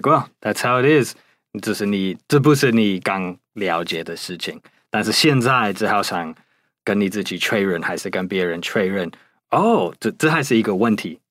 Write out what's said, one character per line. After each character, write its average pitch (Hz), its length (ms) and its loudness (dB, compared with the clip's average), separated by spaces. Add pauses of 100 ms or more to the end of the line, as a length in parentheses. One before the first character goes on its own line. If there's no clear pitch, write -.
well，that's 131 600 0
how 123 200 0
it 143 220 4
is。 110 120 -4 (460)
只 107 120 -4
是 101 120 -4
你， 95 320 -2 (100)
这 147 120 4
不 147 160 6
是 139 160 2
你 107 280 2
刚 92 380 -4 (160)
了 87 300 -2
解 85 200 -6
的 85 120 -10
事 87 220 -12
情， 78 220 -10 (300)
但 107 140 -2
是 107 80 0
现 135 280 4
在 120 340 2
只 95 120 -4
好 104 160 0
想 85 320 -6 (500)
跟 101 160 0
你 101 100 2
自 98 140 -4
己 92 140 -6
确 107 220 -2
认， 95 220 0
还 87 160 -4
是 90 120 -8
跟 95 180 -4
别 92 180 -2
人 85 160 -4
确 101 240 -2
认， 92 260 -2 (380)
哦， 160 500 2
这， 113 120 -2
这 - 180 0
还 160 120 0
是 139 140 0
一 113 60 6
个 107 120 0
问 110 220 2
题 92 240 -8 (120)